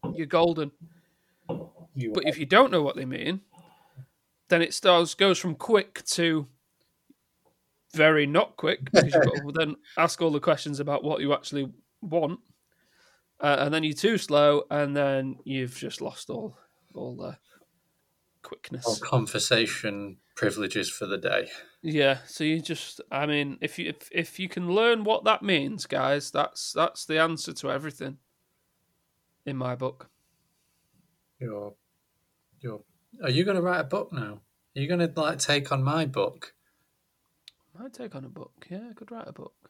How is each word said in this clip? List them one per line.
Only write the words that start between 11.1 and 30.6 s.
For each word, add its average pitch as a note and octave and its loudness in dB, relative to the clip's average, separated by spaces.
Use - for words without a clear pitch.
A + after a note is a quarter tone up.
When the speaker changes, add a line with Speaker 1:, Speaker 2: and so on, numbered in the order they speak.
Speaker 1:
you C#3+ 2
actually C#3 -4
want, D#3+ -2
uh, C#3+ 4
and C#3+ 2
then D#3+ 0
you're D3+ -2
too G#3 2
slow, D3 6
and C#3+ 0
then C3+ 0
you've C3 -6
just - -10
lost - -10
all, C3 -8
all B2 -10
the - -12
quickness. - -12
Speaker 2:
All A2+ 0
conversation G#2+ -2
privileges G2+ -2
for - -8
the G2 -4
day. G2 -2
Speaker 1:
Yeah, C#3+ 2
so - -8
you D#3+ 0
just, - -8
I C#3 -2
mean, D3 -2
if - -6
you, E3 -6
if, - -12
if - -4
you F#3 -4
can F3+ -4
learn A3+ 4
what G#3+ 0
that A3 2
means, F#3 0
guys, C#3 0
that's, - -2
that's - 0
the D#3 0
answer E3 0
to C3+ -6
everything C#3 -8
in C#3 -8
my B2+ -4
book. B2+ -8